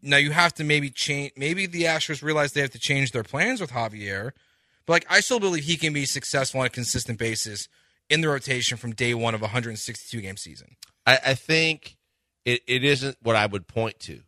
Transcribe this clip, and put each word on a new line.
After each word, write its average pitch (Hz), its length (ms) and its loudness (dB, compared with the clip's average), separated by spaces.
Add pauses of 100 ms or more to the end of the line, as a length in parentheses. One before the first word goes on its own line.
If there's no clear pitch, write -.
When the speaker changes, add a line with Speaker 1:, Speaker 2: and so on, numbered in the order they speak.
Speaker 1:
now 143 140 4
you 143 120 4
have 165 260 4
to 156 80 -6
maybe 147 280 2
change. 143 440 -4
Maybe 165 300 -2
the 170 200 -2
Astros 156 360 0
realize 151 320 2
they 147 80 0
have 139 100 0
to - 80 -18
change 139 340 0
their 113 100 -2
plans 202 380 -2
with 147 100 -8
Javier, 107 640 -4 (520)
but, 165 80 2
like, 170 160 4
I 196 120 8
still 240 180 0
believe 180 240 0
he 165 140 0
can 156 140 0
be 143 140 -2
successful 135 540 -2
on 127 80 0
a - 20 0
consistent 120 480 -4
basis 110 500 -4 (420)
in 151 100 4
the 160 80 2
rotation 127 500 -2
from 117 160 -8
day 120 200 0
one 117 200 0
of 107 80 -4
a 107 60 -4
hundred 113 320 -4
sixty-two - 420 -10
game 95 140 -10
season. - 400 -18 (320)
Speaker 2:
I, 127 200 8
I 135 60 4
think 160 600 0 (480)
it, 120 240 2
it 123 160 2
isn't 135 380 2
what 113 160 4
I 107 80 4
would 98 240 -4
point 113 320 -4
to. 65 260 -14